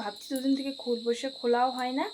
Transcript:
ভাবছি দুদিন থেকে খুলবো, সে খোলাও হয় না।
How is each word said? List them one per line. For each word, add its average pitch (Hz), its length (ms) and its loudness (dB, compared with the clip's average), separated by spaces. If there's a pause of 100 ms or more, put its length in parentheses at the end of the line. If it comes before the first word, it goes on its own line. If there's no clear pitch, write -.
ভাবছি 208 300 -8
দুদিন 269 280 2
থেকে 277 120 -4 (120)
খুলবো, 233 300 -2
সে 269 140 -4 (120)
খোলাও 240 380 4
হয় 254 220 -2
না। 330 140 2